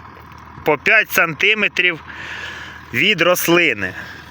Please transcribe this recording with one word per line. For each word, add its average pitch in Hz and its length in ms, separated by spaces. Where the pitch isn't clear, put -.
по 151 120
п'ять 208 340
сантиметрів 180 880
від 165 280
рослини. 165 720